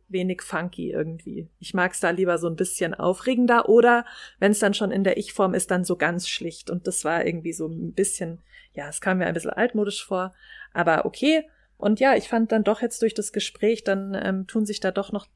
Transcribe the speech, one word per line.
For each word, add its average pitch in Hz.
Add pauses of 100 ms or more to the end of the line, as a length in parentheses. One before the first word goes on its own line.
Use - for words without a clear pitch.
wenig 185
funky 170
irgendwie. 160 (120)
Ich -
mag's 180
da 180
lieber 175
so 170
ein 165
bisschen 185
aufregender 240
oder, 240 (340)
wenn's 208
dann 202
schon 202
in 196
der 185
Ich-Form -
ist, 180
dann 180
so 180
ganz 170
schlicht. -
Und 175
das -
war 165
irgendwie 165
so 160
ein 165
bisschen, 175 (320)
ja, 143
es 151
kam 185
mir 175
ein 175
bisschen 160
altmodisch 208
vor, 185 (400)
aber 165
okay. 311 (300)
Und 208
ja, 269
ich 196
fand 226
dann 220
doch 220
jetzt 233
durch 220
das 220
Gespräch, 214
dann, 196
ähm, 190
tun 220
sich 202
da 190
doch 196
noch 196